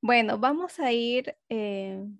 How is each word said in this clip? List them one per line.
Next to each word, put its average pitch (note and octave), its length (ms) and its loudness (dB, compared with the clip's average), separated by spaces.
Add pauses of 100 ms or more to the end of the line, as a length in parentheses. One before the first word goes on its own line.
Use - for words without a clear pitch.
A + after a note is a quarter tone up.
Bueno, A3+ 380 4
vamos D4+ 400 0
a C4 120 2
ir, A#3+ 460 0 (120)
eh, G3 540 -4 (160)